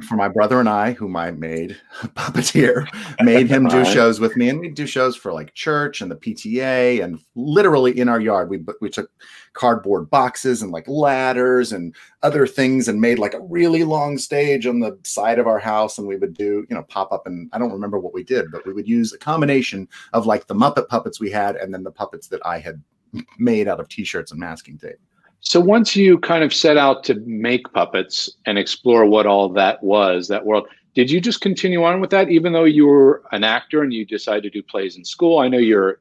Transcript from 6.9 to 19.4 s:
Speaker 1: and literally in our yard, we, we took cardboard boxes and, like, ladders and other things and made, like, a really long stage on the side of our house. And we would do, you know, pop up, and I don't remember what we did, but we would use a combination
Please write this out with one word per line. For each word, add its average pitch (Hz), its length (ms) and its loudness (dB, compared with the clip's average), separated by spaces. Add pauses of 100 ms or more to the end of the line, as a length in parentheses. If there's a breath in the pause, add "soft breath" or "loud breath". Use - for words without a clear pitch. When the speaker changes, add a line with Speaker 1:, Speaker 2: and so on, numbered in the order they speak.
Speaker 1:
and 87 200 -6 (160)
literally 139 640 2
in 123 100 2
our 117 100 0
yard, 98 300 0
we, 92 140 -8 (180)
we 104 80 -8
took - 220 -10 (420 soft breath)
cardboard 220 560 -2
boxes 127 540 0
and, 95 80 -10
like, 82 160 -10
ladders 127 840 0
and 87 200 -10 (300 soft breath)
other 147 240 2
things 131 400 0
and 107 120 -2
made, 117 200 2
like, 104 160 -2
a - 60 -12
really 170 420 0
long 147 340 -2
stage 143 480 -2
on 120 140 0
the 107 240 -4
side 110 340 -2
of 120 80 0
our 110 140 2
house. 107 400 -2
And 101 80 -10
we 98 100 -6
would 95 160 -4
do, 104 340 -4
you 117 80 -8
know, - 140 -8
pop 95 220 -6
up, 92 160 -6
and 87 260 -12
I 113 60 -8
don't 120 120 -4
remember 101 280 -8
what 90 160 -10
we 90 80 -10
did, 90 280 -4
but 82 140 -14
we 95 80 -10
would 101 160 -8
use 117 240 0
a - 60 -20
combination 139 680 -2 (260 loud breath)